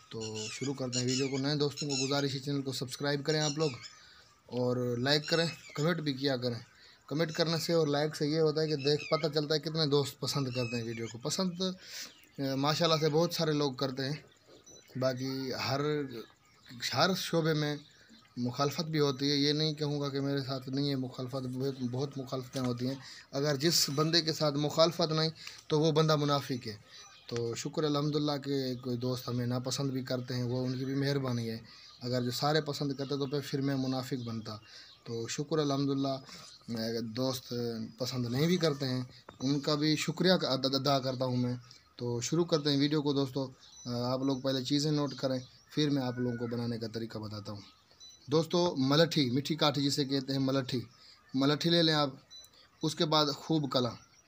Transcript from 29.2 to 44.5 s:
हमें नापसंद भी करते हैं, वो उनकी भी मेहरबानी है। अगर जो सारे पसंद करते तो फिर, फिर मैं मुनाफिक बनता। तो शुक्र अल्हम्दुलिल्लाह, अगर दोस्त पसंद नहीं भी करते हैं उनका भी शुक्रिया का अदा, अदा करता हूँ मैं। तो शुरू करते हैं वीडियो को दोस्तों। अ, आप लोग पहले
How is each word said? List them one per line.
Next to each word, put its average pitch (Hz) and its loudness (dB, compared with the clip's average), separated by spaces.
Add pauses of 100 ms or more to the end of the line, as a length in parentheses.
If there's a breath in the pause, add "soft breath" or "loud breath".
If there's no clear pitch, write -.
हमें 123 -2
नापसंद 127 -2
भी 131 -4
करते 127 -4
हैं, 123 -2
वो 127 -2
उनकी 127 -4
भी 135 -4
मेहरबानी 135 0
है। 113 -6 (420 loud breath)
अगर 123 0
जो 123 -2
सारे 147 2
पसंद 143 -4
करते 139 -4
तो 139 -2
फिर, 139 -2
फिर 139 -4
मैं 139 0
मुनाफिक 131 -2
बनता। 110 -8 (500 loud breath)
तो 117 -6
शुक्र 151 -2
अल्हम्दुलिल्लाह, 139 2 (720 loud breath)
अगर 113 -2
दोस्त 123 -2 (520)
पसंद 123 -2
नहीं 127 2
भी 180 4
करते 143 2
हैं 127 -2 (360 loud breath)
उनका 143 2
भी 151 2
शुक्रिया 175 4
का 156 0
अदा, 131 2
अदा 139 4
करता 131 -2
हूँ 127 0
मैं। 123 2 (420 loud breath)
तो 120 -4
शुरू 160 2
करते 151 2
हैं 139 4
वीडियो 147 4
को 143 2
दोस्तों। 135 0 (460 loud breath)
अ, 123 -2
आप 131 0
लोग 135 0
पहले 131 0